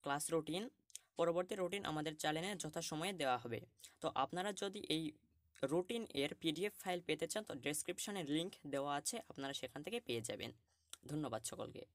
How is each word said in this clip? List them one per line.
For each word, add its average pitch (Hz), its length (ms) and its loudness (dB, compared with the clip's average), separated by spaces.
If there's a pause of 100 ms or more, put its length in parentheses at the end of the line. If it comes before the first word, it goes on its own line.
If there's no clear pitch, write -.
ক্লাস 143 280 0
রুটিন। 165 400 2 (460)
পরবর্তী 170 400 4
রুটিন 190 300 0
আমাদের 156 320 0
চ্যানেলে 165 380 0
যথাসময়ে 165 580 -2
দেওয়া 131 240 4
হবে। 117 220 -2 (420)
তো - 140 0
আপনারা 180 380 0
যদি 202 260 -4
এই 160 320 0 (520)
রুটিন 185 500 2
এর 143 220 2
পিডিএফ 165 380 0
ফাইল 180 280 -2
পেতে 156 260 2
চান, 214 160 0
তো 165 120 -6
ডেসক্রিপশনে 165 680 -2
লিংক 160 300 2 (140)
দেওয়া 143 280 2
আছে, - 240 -2 (100)
আপনারা 139 240 -4
সেখান 143 300 -6
থেকে 220 160 -2
পেয়ে 117 220 0
যাবেন। 110 300 -4 (560)
ধন্যবাদ 143 360 0
সকলকে। - 520 -6